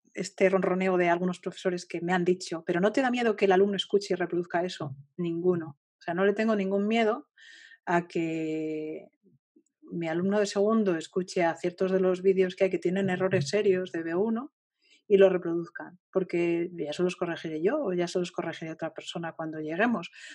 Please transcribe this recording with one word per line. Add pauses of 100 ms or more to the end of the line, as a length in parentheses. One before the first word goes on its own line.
(140)
este
ronroneo
de
algunos
profesores
que
me
han
dicho,
"¿Pero
no
te
da
miedo
que
el
alumno
escuche
y
reproduzca
eso?". (200)
Ninguno. (200)
O
sea,
no
le
tengo
ningún
miedo (580)
a
que (840)
mi
alumno
de
segundo
escuche
a
ciertos
de
los
vídeos
que
hay
que
tienen
errores
serios
de
B
uno (560)
y
los
reproduzcan, (120)
porque
ya
se
los
corregiré
yo
o
ya
se
los
corregiré
otra
persona
cuando
lleguemos. (240)